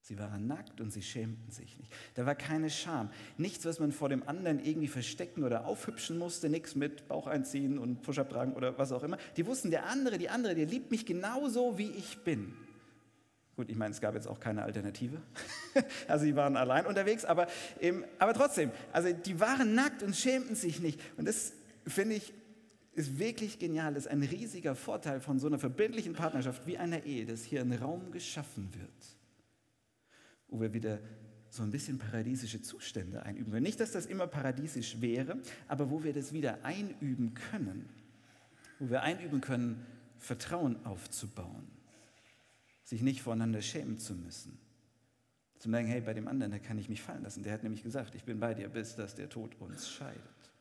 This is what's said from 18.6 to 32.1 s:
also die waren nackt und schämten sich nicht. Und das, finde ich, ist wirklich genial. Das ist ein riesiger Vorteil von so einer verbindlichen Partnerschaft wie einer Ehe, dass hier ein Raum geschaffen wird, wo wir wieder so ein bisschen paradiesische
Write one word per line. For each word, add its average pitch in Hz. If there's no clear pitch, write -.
also 175
die 170
waren 226
nackt 277
und 196
schämten 254
sich 165
nicht. 160
Und 156
das, -
finde 208
ich, -
ist 135
wirklich 214
genial. 160
Das 139
ist -
ein 139
riesiger 165
Vorteil -
von 135
so 147
einer 143
verbindlichen 185
Partnerschaft 139
wie 180
einer 170
Ehe, 123
dass 113
hier 139
ein 123
Raum 160
geschaffen 143
wird, -
wo 113
wir 110
wieder 110
so 117
ein 107
bisschen 139
paradiesische 113